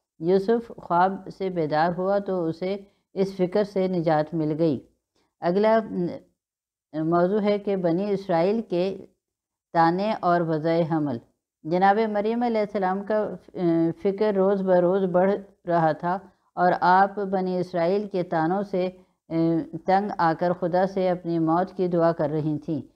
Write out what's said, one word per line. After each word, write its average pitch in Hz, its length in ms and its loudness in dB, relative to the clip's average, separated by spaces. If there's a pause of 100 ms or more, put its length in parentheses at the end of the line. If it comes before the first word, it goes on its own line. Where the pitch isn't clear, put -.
(220)
यूसुफ 196 580 0
ख्वाब 190 480 0
से 190 220 -8
बेदार 160 440 0
हुआ 190 240 -2
तो 190 260 -4
उसे 185 480 -6 (220)
इस 190 220 -2
फ़िक्र 185 280 0
से 190 240 -2
निजात 160 460 0
मिल 156 180 -2
गई। 156 280 0 (640)
अगला, 202 340 2
अ, 220 60 2 (1120)
मौजू 175 420 2
है 208 200 0
कि 202 180 -4
बनी 180 340 0
इसराइल 196 500 0
के 185 300 -2 (840)
ताने 175 400 2
और 175 280 2
वज़ाए 165 400 0
हमल। 151 380 -2 (460)
जनाब 190 320 2
मरियम 220 480 -2
अलैहिस्सलाम 202 560 -2
का, 214 200 -2
अ, 170 680 -2
फ़िक्र 202 440 0
रोज़ 196 280 2
बरोज़ 185 440 4
बढ़ 180 240 2 (360)
रहा 165 260 2
था 175 400 -6 (240)
और 180 160 2
आप 196 460 4
बनी 190 400 -2
इसराइल 180 480 -2
के 190 160 -4
तानों 170 400 -2
से, 185 260 -2
अ, 185 80 -14 (880)
तंग 196 240 2 (100)
आकर 165 320 2
खुदा 180 340 0
से 190 220 -2
अपनी 170 300 -2
मौत 165 320 0
की 185 180 -2
दुआ 170 240 2
कर 156 180 -2
रही 151 280 -2
थीं। 147 240 -6 (140)